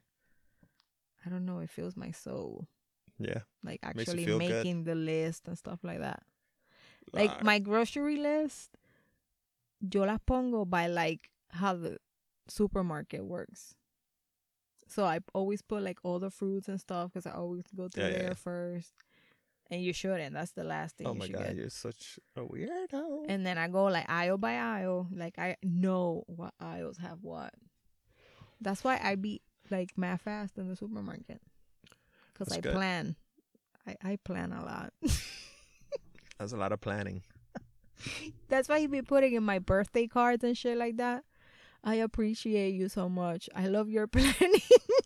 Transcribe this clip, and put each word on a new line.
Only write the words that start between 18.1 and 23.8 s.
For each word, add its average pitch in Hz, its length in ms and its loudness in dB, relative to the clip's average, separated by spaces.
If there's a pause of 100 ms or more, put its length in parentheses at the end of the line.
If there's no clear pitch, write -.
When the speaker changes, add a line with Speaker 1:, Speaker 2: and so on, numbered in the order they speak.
Speaker 1:
there 185 120 -2
Speaker 2:
yeah. 185 40 -4
Speaker 1:
first. 175 600 -8 (800)
And 175 100 -4
you 180 120 0
shouldn't. 170 400 -2
That's 165 180 -6
the - 140 -8
last 160 320 -6
thing - 100 -6
Speaker 2:
Oh 120 60 -2
Speaker 1:
you 101 60 -4
Speaker 2:
my 98 80 -4
Speaker 1:
should 95 80 -6
Speaker 2:
God, 95 120 -2
Speaker 1:
get. 95 80 -4
Speaker 2:
you're 65 140 -6
such - 500 -12 (160)
a 131 60 -8
weirdo. 302 880 -6
Speaker 1:
And 196 160 -2
then 180 120 -2
I 165 120 -2
go, 190 160 4